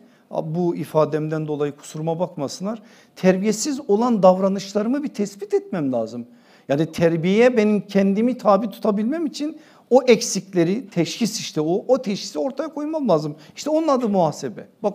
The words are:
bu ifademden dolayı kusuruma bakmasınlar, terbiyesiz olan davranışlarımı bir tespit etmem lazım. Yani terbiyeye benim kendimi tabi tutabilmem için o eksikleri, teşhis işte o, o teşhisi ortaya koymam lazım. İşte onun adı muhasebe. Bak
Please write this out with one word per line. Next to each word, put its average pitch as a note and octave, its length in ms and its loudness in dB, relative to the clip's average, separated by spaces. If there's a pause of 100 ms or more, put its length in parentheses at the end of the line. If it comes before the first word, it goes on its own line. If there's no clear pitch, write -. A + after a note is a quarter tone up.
(300)
bu E3+ 460 -2
ifademden D#3 720 -2
dolayı D3 280 -4
kusuruma D#3+ 420 -6
bakmasınlar, F3+ 640 -6 (340)
terbiyesiz G#3 760 0
olan A3 320 2
davranışlarımı G3 800 2
bir C#4+ 60 -6
tespit G#3 460 -6
etmem F3 380 -2
lazım. A#2 340 -4 (420)
Yani D3+ 240 0
terbiyeye F#3 640 4
benim G#3+ 240 2
kendimi G3+ 580 0
tabi G#3 320 2
tutabilmem A#3 560 -2
için D4+ 320 -8 (320)
o B3+ 120 6
eksikleri, G3 840 0
teşhis - 520 -2
işte - 200 -6
o, E3+ 280 0
o C4 140 4
teşhisi - 360 -6
ortaya D4+ 300 -4
koymam D4+ 400 -4
lazım. D3+ 260 2 (220)
İşte - 140 -6
onun D#4+ 180 2
adı B3+ 200 2
muhasebe. D#3 580 -2 (160)
Bak G#3 120 -2